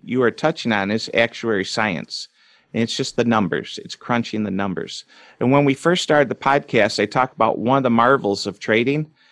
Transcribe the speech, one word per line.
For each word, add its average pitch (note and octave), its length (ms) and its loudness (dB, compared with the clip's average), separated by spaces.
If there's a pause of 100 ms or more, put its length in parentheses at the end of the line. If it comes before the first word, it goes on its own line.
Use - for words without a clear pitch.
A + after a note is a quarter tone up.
you B2+ 180 0
are A#2 80 6
touching D3+ 420 -2
on G2 180 0
is A2 240 -4
actuary A2+ 500 0
science. - 640 -6 (440)
And A2+ 100 -2
it's A#2 140 -4
just - 200 -6
the A#2+ 80 2
numbers. G#2 600 -2
It's - 120 -16
crunching A#2 480 -4
the G2+ 60 -6
numbers. F#2+ 540 -6 (360)
And B2 100 2
when C#3+ 140 4
we C3+ 100 2
first F3 280 0
started D3 260 4
the B2+ 60 -4
podcast, C3+ 640 0
I G#2 60 2
talked C3 280 0
about - 240 0
one B2 200 2
of C3+ 40 0
the B2 80 0
marvels A#2 560 2
of G2 140 -8
trading C3 500 0 (220)